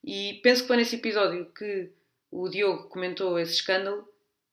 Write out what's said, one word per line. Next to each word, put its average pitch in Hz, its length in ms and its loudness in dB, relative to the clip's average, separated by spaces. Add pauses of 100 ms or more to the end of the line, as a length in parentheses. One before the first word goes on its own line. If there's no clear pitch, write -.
E 202 380 -8
penso 247 200 6
que - 60 -8
foi 240 80 4
nesse 233 200 2
episódio 190 500 0 (100)
que 202 340 -6 (400)
o 180 180 -6
Diogo 185 400 0
comentou 180 500 -2
esse 170 160 -2
escândalo, 196 540 0 (440)